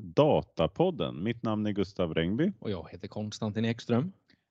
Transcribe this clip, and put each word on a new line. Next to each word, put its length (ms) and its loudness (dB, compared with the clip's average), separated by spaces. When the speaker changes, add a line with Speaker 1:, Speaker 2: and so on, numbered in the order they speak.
Speaker 1:
Datapodden. 1200 2
Mitt 200 -2
namn 240 0
är 60 0
Gustav 420 0
Rengby. 440 2
Speaker 2:
Och 120 -8
jag 200 -6
heter 180 -14
Konstantin 560 -4
Ekström. 480 0